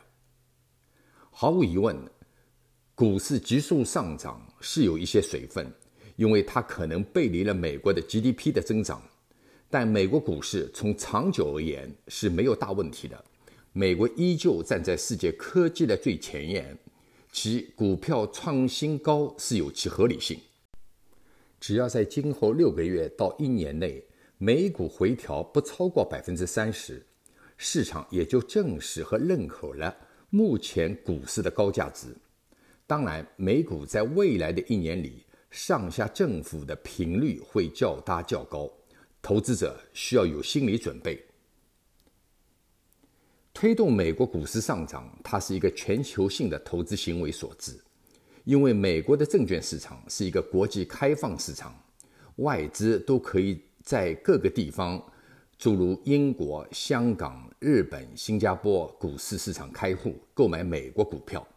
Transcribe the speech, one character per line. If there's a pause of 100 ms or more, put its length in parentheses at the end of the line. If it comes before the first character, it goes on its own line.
(1300)
毫
无
疑
问， (1000)
股
市
急
速
上
涨 (160)
是
有
一
些
水
分， (460)
因
为
它
可
能
背
离
了
美
国
的
G
D
P
的
增
长， (680)
但
美
国
股
市
从
长
久
而
言 (140)
是
没
有
大
问
题
的。 (480)
美
国
依
旧
站
在
世
界
科
技
的
最
前
沿， (540)
其
股
票
创
新
高
是
有
其
合
理
性。 (1200)
只
要
在
今
后
六
个
月
到
一
年
内， (360)
美
股
回
调
不
超
过
百
分
之
三
十， (520)
市
场
也
就
正
视
和
认
可
了 (360)
目
前
股
市
的
高
价
值。 (800)
当
然， (120)
美
股
在
未
来
的
一
年
里， (260)
上
下
振
幅
的
频
率
会
较
大
较
高， (520)
投
资
者 (140)
需
要
有
心
理
准
备。 (2250)
推
动
美
国
股
市
上
涨，
它
是
一
个
全
球
性
的
投
资
行
为
所
致， (680)
因
为
美
国
的
证
券
市
场
是
一
个
国
际
开
放
市
场， (600)
外
资
都
可
以 (280)
在
各
个
地
方， (540)
诸
如
英
国、
香
港、
日
本、
新
加
坡 (140)
股
市
市
场
开
户、 (200)
购
买
美
国
股
票。 (140)